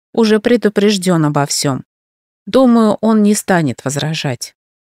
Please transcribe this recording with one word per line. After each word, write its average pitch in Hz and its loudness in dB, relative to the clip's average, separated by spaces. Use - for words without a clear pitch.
уже 220 2
предупрежден 202 0
обо 147 0
всем. 139 -4
Думаю, 233 2
он 220 2
не 208 2
станет 170 -2
возражать». 143 -6